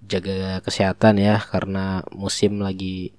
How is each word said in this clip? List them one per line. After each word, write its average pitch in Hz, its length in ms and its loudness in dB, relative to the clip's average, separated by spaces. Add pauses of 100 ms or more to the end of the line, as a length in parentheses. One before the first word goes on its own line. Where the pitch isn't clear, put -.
Jaga 95 560 -4
kesehatan 101 560 4
ya, 107 220 4
karena 95 640 -4 (100)
musim 101 480 0
lagi 95 560 -6